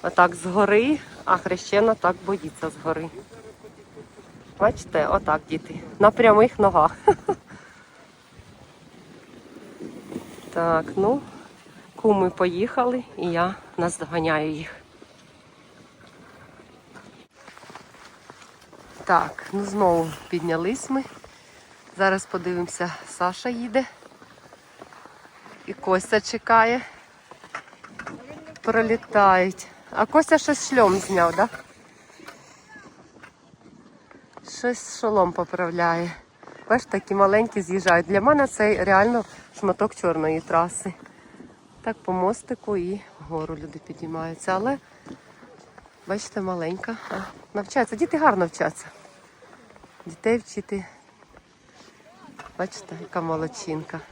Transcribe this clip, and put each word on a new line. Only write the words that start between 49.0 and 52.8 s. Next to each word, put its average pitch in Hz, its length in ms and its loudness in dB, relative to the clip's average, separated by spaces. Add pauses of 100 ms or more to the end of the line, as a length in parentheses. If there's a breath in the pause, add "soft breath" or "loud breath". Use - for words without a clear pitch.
Дітей 220 320 -2
вчити. 196 480 -10 (1700 soft breath)
Бачите, - 420 -10